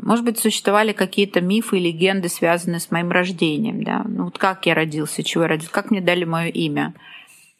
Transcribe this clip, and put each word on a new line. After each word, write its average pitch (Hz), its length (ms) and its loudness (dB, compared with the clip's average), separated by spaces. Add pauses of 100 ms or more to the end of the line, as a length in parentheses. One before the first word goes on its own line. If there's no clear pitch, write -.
может 233 220 2
быть, 226 120 0
существовали 208 540 2
какие-то 202 500 0
мифы 202 360 2
и 185 40 2
легенды, 180 460 2
связанные 170 520 0
с - 120 -10
моим 175 200 0
рождением, 165 720 0
да? - 220 -2
Ну, 185 200 -4
вот 175 120 -8
как 190 280 -2
я 165 100 2
родился, 156 480 -2
чего 165 200 0
я 160 60 2
родился, 160 220 -2
как - 200 -2
мне 196 100 0
дали 175 240 2
моё 165 260 0
имя. 151 420 0 (680)